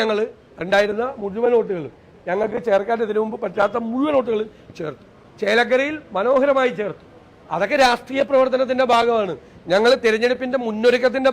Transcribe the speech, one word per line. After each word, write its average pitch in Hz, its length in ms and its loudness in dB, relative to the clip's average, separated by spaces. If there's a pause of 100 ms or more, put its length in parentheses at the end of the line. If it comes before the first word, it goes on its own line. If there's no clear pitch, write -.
ഞങ്ങൾ 220 180 0 (460)
ഉണ്ടായിരുന്ന 202 400 0 (180)
മുഴുവൻ 214 360 -2
വോട്ടുകൾ 185 260 -2 (440)
ഞങ്ങൾക്ക് 208 400 -2
ചേർക്കാൻ 202 380 0
ഇതിനു 208 180 -2
മുമ്പ് 220 200 -8
പറ്റാത്ത 202 340 -2 (140)
മുഴുവൻ 277 260 -2
വോട്ടുകൾ 226 240 -2 (360)
ചേർത്തു. 156 280 -10 (360)
ചേലക്കരയിൽ 240 540 0 (200)
മനോഹരമായി 262 640 2
ചേർത്തു. 196 260 -8 (500)
അതൊക്കെ 196 300 -2
രാഷ്ട്രീയ 247 440 0
പ്രവർത്തനത്തിന്റെ 262 640 2
ഭാഗമാണ്, 233 400 2 (380)
ഞങ്ങൾ 214 200 4 (120)
തിരഞ്ഞെടുപ്പിന്റെ 247 540 0 (100)
മുന്നൊരുക്കത്തിന്റെ 240 640 2